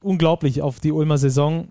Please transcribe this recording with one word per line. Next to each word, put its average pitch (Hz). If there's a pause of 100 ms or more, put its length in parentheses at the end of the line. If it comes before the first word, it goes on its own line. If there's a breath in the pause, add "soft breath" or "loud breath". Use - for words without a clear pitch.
unglaublich 160
auf 135
die 151
Ulmer 151
Saison 143